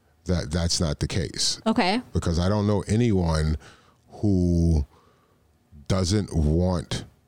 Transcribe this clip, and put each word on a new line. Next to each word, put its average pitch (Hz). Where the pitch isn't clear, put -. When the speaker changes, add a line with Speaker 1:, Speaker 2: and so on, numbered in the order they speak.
Speaker 1:
that 78
that's 85
not 76
the -
case. -
Speaker 2:
Okay. 220
Speaker 1:
Because 85
I 90
don't 104
know 104
anyone 87
who 87
doesn't 95
want 82